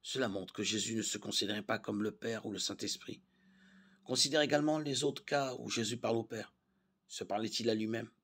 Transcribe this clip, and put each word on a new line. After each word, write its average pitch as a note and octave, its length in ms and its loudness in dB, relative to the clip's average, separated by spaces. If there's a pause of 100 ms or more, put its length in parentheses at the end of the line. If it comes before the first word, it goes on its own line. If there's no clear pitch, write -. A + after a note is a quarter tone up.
Cela C3 260 0
montre G2 260 -2
que - 80 -4
Jésus G#2 340 0
ne G#2+ 60 0
se F#2+ 160 -2
considérait G#2 460 -2
pas A2+ 160 -2
comme G#2 240 -2
le G#2+ 80 0
Père A2+ 340 -6
ou A2 60 -4
le F#2+ 80 -6
Saint-Esprit. - 640 -6 (800)
Considère C#3+ 380 4
également D3+ 360 4
les C#3+ 260 0
autres C#3 200 0
cas C#3 320 0
où G#2+ 140 -8
Jésus A#2 280 0
parle A2+ 200 2
au A2 60 0
Père. A2 300 -8 (540)
Se - 160 -8
parlait-il G#2+ 460 0
à A2 60 4
lui-même ? A2 340 -2 (140)